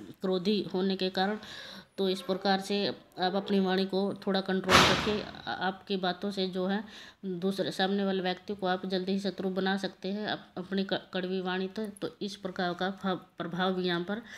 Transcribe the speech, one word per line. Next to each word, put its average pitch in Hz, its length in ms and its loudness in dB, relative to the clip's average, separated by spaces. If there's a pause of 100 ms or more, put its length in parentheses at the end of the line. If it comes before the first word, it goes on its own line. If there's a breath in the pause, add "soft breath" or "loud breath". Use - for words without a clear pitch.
(220)
क्रोधी 185 400 2 (120)
होने 190 220 2
के 185 140 0
कारण। 196 280 2 (600 loud breath)
तो 196 100 2
इस 190 140 0
प्रकार 190 380 2
से 202 280 0 (300)
आप 180 160 2
अपनी 196 260 2
वाणी 190 260 4
को 190 400 0
थोड़ा 190 140 2
कंट्रोल 190 340 4
करके 196 480 6
आ-, - 320 -8
आपकी 190 420 -2
बातों 185 340 -2
से 190 180 0
जो 185 180 -2
है 202 180 0 (400 loud breath)
दूसरे 185 460 0
सामने 196 340 2
वाले 190 180 2
व्यक्ति 180 320 -2
को 196 120 -2
आप 185 200 0
जल्दी 185 260 0
ही 196 60 2
शत्रु 190 320 -2
बना 190 260 2
सकते 185 320 -4
हैं 208 180 -4
अप-, - 320 -4
अपनी 190 260 0
क-, 190 280 -2
कड़वी 185 280 -2
वाणी 185 280 -2
तो, 214 180 -6
तो - 360 -8
इस 202 140 -6
प्रकार 180 380 -2
का 185 160 0
फा-, 190 260 -2
प्रभाव 175 580 -2
भी 180 100 0
यहाँ 175 200 2
पर 208 180 -4 (160 loud breath)